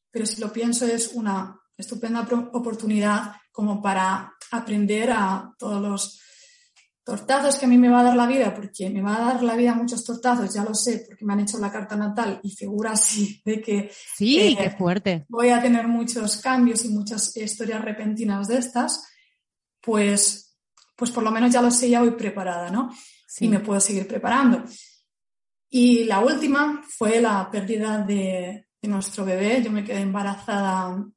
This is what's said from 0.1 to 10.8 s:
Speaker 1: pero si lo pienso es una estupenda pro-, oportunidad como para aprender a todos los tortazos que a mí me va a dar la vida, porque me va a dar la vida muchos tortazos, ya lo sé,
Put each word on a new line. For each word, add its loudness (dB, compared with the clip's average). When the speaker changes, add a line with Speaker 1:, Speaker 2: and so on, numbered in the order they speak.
Speaker 1:
pero -4
si -8
lo -6
pienso -2
es -2
una -4
estupenda -6
pro-, -2
oportunidad -2
como -2
para -2
aprender 0
a -2
todos -4
los -6
tortazos 0
que -2
a 4
mí 8
me 8
va 8
a 8
dar 6
la 4
vida, 2
porque -10
me -4
va 0
a 0
dar -2
la 2
vida 4
muchos -4
tortazos, -2
ya -2
lo -4
sé, -2